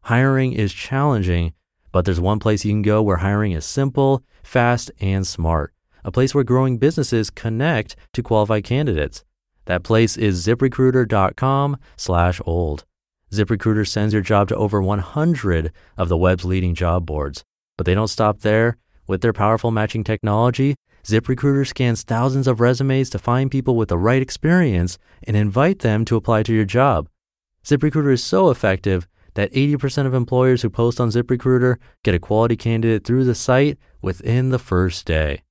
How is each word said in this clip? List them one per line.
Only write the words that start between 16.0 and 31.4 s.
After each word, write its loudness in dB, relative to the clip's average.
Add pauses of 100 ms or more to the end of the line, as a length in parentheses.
the 0
web's 0
leading -2
job -2
boards. -8 (340)
But -4
they 2
don't 0
stop 0
there. 0 (280)
With -4
their 0
powerful 0
matching -2
technology, 0 (280)
ZipRecruiter 0
scans -2
thousands 0
of 0
resumes 2
to -6
find 0
people 0
with 0
the 0
right 2
experience 0 (260)
and -2
invite 2
them 0
to 0
apply 0
to -2
your 2
job. 0 (560)
ZipRecruiter 2
is 0
so 4
effective 0 (260)
that -2
eighty 2
percent -2
of -2
employers 2
who -2
post 0
on 2
ZipRecruiter 0 (260)